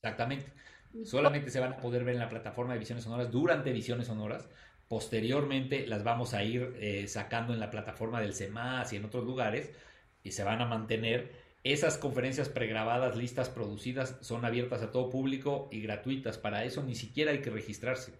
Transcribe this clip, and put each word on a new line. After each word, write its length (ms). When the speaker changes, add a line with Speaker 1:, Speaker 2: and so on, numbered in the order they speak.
Speaker 1:
Exactamente. 500
Speaker 2:
¿Y 120
Speaker 1:
Solamente 460
se 80
van 140
a 40
poder 260
ver 120
en 40
la 100
plataforma 440
de 60
Visiones 240
Sonoras 280
durante 400
Visiones 360
Sonoras. 420
Posteriormente 1000
las 160
vamos 300
a 100
ir, 360
eh, 280
sacando 460
en 60
la 100
plataforma 500
del 140
cemas 600
y 40
en 80
otros 180
lugares, 480
y 80
se 120
van 180
a 40
mantener. 680
Esas 340
conferencias 520
pregrabadas, 680
listas, 340
producidas, 720
son 220
abiertas 380
a 100
todo 180
público 640
y 100
gratuitas. 560
Para 280
eso 180
ni 120
siquiera 360
hay 100
que 100
registrarse 680